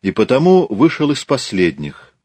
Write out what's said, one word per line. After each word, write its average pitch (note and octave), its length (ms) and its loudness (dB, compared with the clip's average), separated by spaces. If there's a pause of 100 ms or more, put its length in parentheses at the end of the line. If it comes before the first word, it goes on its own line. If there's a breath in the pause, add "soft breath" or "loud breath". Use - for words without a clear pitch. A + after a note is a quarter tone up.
и F#2+ 120 -2
потому D3+ 600 2
вышел D3 380 0
из C#3+ 140 -4
последних. - 880 -4 (100)